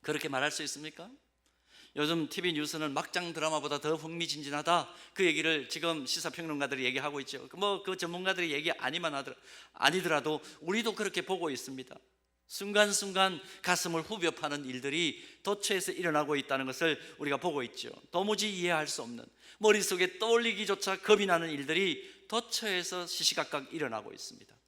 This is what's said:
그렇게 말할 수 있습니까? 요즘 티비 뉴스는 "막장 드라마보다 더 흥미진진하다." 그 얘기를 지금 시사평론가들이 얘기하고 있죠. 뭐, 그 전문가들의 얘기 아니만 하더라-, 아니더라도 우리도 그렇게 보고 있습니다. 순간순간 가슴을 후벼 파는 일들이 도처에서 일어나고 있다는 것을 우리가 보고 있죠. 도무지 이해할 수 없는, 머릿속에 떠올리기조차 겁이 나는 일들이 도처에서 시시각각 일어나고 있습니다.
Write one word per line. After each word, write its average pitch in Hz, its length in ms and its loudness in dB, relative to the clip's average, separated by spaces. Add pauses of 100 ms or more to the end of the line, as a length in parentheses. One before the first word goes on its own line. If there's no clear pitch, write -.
그렇게 156 280 -4
말할 139 240 0
수 156 100 -6
있습니까? 156 480 -10 (840)
요즘 151 320 0
티비 180 240 -2
뉴스는 151 400 -2
"막장 170 400 -2
드라마보다 151 480 0
더 151 160 0
흥미진진하다." 151 960 -2 (200)
그 190 100 2
얘기를 156 440 2
지금 156 380 -2
시사평론가들이 143 760 -2
얘기하고 135 360 -2
있죠. 135 360 -10
뭐, 196 260 0
그 185 140 -4
전문가들의 180 560 -2
얘기 151 180 0
아니만 160 440 -2
하더라-, 139 220 -6 (360)
아니더라도 156 680 2 (200)
우리도 208 340 0
그렇게 190 280 -2
보고 170 280 -2
있습니다. 131 480 -8 (480)
순간순간 196 960 2 (200)
가슴을 170 400 2
후벼 170 280 0
파는 143 340 -4
일들이 139 600 -2 (160)
도처에서 196 500 0
일어나고 151 440 2
있다는 135 300 0
것을 143 320 0 (200)
우리가 143 200 0
보고 147 260 -2
있죠. - 260 -10 (200)
도무지 208 400 0
이해할 175 360 0
수 147 160 -6
없는, 117 220 -10 (340)
머릿속에 190 600 4
떠올리기조차 208 840 2
겁이 202 260 8
나는 165 240 4
일들이 156 760 0
도처에서 180 800 -2
시시각각 151 680 0
일어나고 117 380 -4
있습니다. - 420 -16 (140)